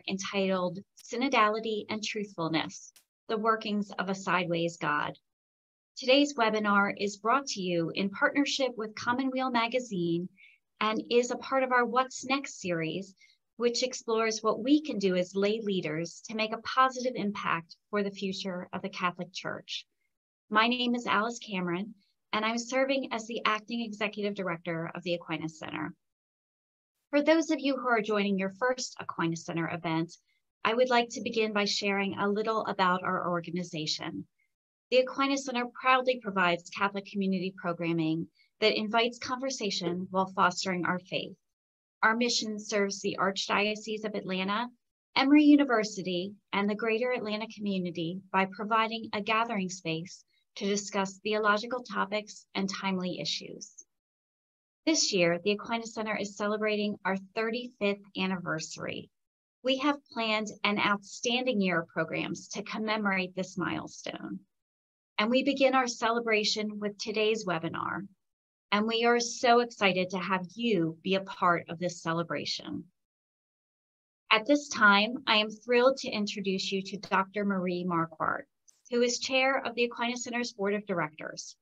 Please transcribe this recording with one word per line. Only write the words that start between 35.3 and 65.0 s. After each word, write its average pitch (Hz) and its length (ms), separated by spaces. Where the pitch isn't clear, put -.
Center 240 200
proudly 254 440
provides 180 480
Catholic 202 340
community 190 500
programming 165 720
that 214 180
invites 233 400
conversation 202 880
while 190 260
fostering 180 500
our 180 120
faith. 175 380
Our 220 140
mission 233 420
serves 202 440
the 202 200
Archdiocese 208 840
of 208 100
Atlanta, 196 540
Emory 285 280
University, 214 880
and 202 160
the 214 60
greater 226 380
Atlanta 214 340
community 185 680
by 190 200
providing 220 600
a 214 80
gathering 220 480
space 170 540
to 202 120
discuss 196 560
theological 214 580
topics 208 720
and 196 160
timely 185 500
issues. - 540
This 311 260
year, 175 320
the 208 100
Aquinas 226 420
Center 220 200
is 202 220
celebrating 208 680
our 190 140
thirty-fifth 226 680
anniversary. 170 920
We 262 140
have 285 360
planned 220 360
an 208 140
outstanding 233 800
year 180 200
of 165 80
programs - 640
to 208 120
commemorate 202 760
this 185 220
milestone. - 840